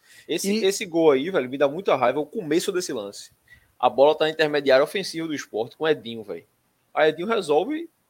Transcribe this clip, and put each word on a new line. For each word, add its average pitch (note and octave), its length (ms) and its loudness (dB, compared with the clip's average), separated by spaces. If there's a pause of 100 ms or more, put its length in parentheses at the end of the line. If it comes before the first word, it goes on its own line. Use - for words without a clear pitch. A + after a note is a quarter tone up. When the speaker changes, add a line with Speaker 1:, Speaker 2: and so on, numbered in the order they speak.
(280)
Speaker 1:
Esse, F3 240 -2
Speaker 2:
E G#3+ 120 -2
Speaker 1:
esse G3 220 0
gol E3 240 4
aí, C#3 200 2
velho, C#3 200 -2
me C#3 80 -8
dá C#3+ 100 4
muita E3+ 280 -2
raiva B2+ 240 2
o D3 60 -4
começo E3+ 460 -4
desse F3 200 -4
lance. G2+ 400 -12 (460)
A B2 120 2
bola C#3 260 6
tá D#3 100 0
na D#3+ 40 0
intermediária D3 540 2
ofensiva E3+ 420 -6
do D#3 80 -6
Sport A#2 420 -8
com D#3 80 -6
o D#3+ 40 2
Edinho, A#2 340 -2
velho. F#2+ 240 -14 (480)
Aí D3+ 160 2
Edinho E3+ 160 -6
resolve A3+ 640 -2 (200)